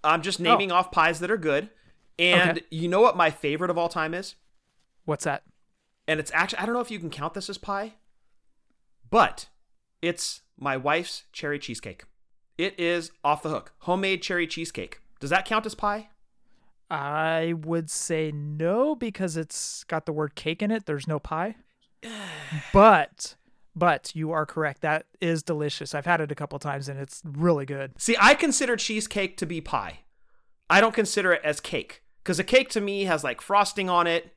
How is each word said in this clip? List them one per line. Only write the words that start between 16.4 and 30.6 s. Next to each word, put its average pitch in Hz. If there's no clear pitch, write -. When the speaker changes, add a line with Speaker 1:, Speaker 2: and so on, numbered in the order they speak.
Speaker 2:
I 160
would 160
say 156
no, 160
because 196
it's -
got 160
the 160
word 151
cake -
in 208
it. 220
There's 143
no 156
pie. 170
Speaker 1:
<sighs> -
Speaker 2:
But, 196
but 165
you 156
are 156
correct. 151
That 156
is 165
delicious. 151
I've 147
had 170
it 147
a -
couple 143
times 139
and 139
it's 135
really 151
good. 135
Speaker 1:
See, -
I 226
consider 269
cheesecake 214
to 180
be 165
pie. 101